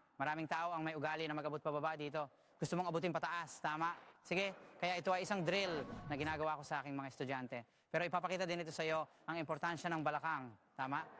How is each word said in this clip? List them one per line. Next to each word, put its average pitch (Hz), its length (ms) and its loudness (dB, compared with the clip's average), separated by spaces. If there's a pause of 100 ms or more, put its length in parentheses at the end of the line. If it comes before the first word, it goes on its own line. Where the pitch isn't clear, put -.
(160)
Maraming 151 320 0
tao 170 240 0
ang 165 100 -2
may 160 160 -2
ugali 156 300 0
na 151 80 -2
mag-abot 151 260 -2
pababa 151 380 2
dito. 147 320 -2 (240)
Gusto 170 240 0
mong 180 100 2
abutin 165 220 2
pataas, 160 480 -2
tama? 160 340 2 (320)
Sige, 190 300 2 (240)
kaya 180 180 2
ito 185 160 4
ay 185 140 2
isang 190 180 2
drill 180 400 2 (240)
na 143 80 2
ginagawa 156 400 0
ko 147 80 -10
sa 147 160 0
aking 139 140 -4
mga 135 160 -4
estudyante. 127 480 -4 (360)
Pero 165 160 2
ipapakita 175 320 0
din 175 160 0
ito 160 160 -4
sa 165 80 0
iyo 160 400 -2
ang 165 160 -2
importansya 160 480 0
ng 160 160 0
balakang, 147 480 0 (240)
tama? 135 240 0 (200)